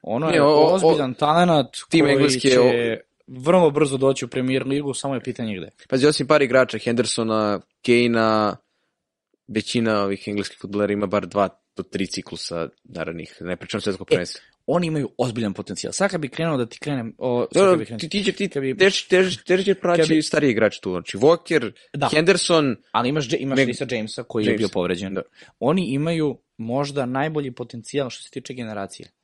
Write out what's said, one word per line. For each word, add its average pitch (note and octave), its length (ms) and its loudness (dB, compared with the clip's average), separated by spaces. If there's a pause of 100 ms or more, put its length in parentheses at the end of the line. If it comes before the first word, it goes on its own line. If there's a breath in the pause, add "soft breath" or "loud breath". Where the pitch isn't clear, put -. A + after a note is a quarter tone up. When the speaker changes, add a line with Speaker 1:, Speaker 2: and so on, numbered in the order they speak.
Speaker 1:
ono B2 240 -4
Speaker 2:
Ne, D#3+ 80 0
Speaker 1:
je D#3 80 4
Speaker 2:
o, C#3 60 4
o, D#3 260 6
Speaker 1:
ozbiljan D#3 400 2
talenat D#3 600 2 (120)
Speaker 2:
tim E3 120 4
Speaker 1:
koji C#3+ 120 4
Speaker 2:
Engleske, C3+ 280 2
Speaker 1:
će B2+ 200 4
Speaker 2:
o- A#2+ 360 2 (320)
Speaker 1:
vrlo D3+ 420 4
brzo C#3 260 2
doći C3+ 280 2
u A#2+ 40 -12
Premier B2+ 380 -2
Ligu, C#3 280 -4
samo C#3 200 -6
je A#2+ 60 -4
pitanje A2 360 -8
gde. F2+ 140 -10 (180 soft breath)
Speaker 2:
Pazi, C3+ 180 4
osim D3 200 2
par D3+ 160 4
igrača, B2 360 2
Hendersona, A2 840 -2 (220)
Kane-a, A2+ 720 2 (920)
većina A2 540 0
ovih G2 240 -4
engleskih G#2 340 -6
fudbalera G2+ 320 -2
ima G#2 140 -2
bar F#2+ 200 -2
dva F#2+ 220 0 (280)
do G2 60 -10
tri F#2+ 240 -6
ciklusa E2+ 640 -8 (160)
narednih, E2 560 -12
ne F2+ 160 -6
pričam - 240 -8
svetskog F#2+ 280 -6
Speaker 1:
E, - 20 0
Speaker 2:
prvenstva. F2 300 0 (260 soft breath)
Speaker 1:
oni E3+ 200 0
imaju D3+ 300 -4
ozbiljan A2+ 380 -2
potencijal. - 380 -10
Sad G3 180 -2
kad E3+ 100 -6
bi C#3 80 -8
krenuo D#3+ 280 -4
da B2 100 -2
ti - 120 -20
krenem... B2+ 400 -6
o, B2 240 -2
sad - 120 -4
Speaker 2:
Dobro, F#3 160 4
Speaker 1:
kad F3 80 4
bi A#2 80 -6
krenuo, A2+ 140 -12
Speaker 2:
ti, D#3+ 80 -8
ti G3 160 -4
će, F#3+ 80 0
ti, G3+ 160 -4
Speaker 1:
kad C#3 140 -6
bi C3 140 -4
Speaker 2:
teži, G3 320 2
teži, F#3 300 2
teži F#3 260 0
će G3 100 2
pronaći F3 260 0
Speaker 1:
kad D#3 80 4
bi D#3 140 2
Speaker 2:
stariji D3 280 2
igrač G#2+ 280 2
tu, G2 120 -6
znači F2+ 260 -6
Walker, C#3 560 2 (220 soft breath)
Speaker 1:
Da. C#3+ 140 0
Speaker 2:
Henderson, D#3+ 680 2 (160)
Speaker 1:
Ali A#2+ 160 0
imaš D3 160 -2
Dž-, A#2+ 140 -4
imaš C3+ 200 -2
Speaker 2:
Meg-, C3+ 80 4
Speaker 1:
Risa B2 200 -4
Jamesa A#2 360 -6
koji A2 220 -4
je - 20 2
Speaker 2:
James. G#2+ 120 2
Speaker 1:
bio G#2+ 100 0
povređen. F#2 460 -4
Speaker 2:
Da. F2+ 80 -6 (380 soft breath)
Speaker 1:
Oni E3+ 240 0
imaju D3+ 540 -2 (180)
možda C#3 500 -4
najbolji C#3 460 -4
potencijal B2 580 -8
što - 120 -16
se - 80 -20
tiče C3 240 -14
generacije. G2+ 560 -12 (140)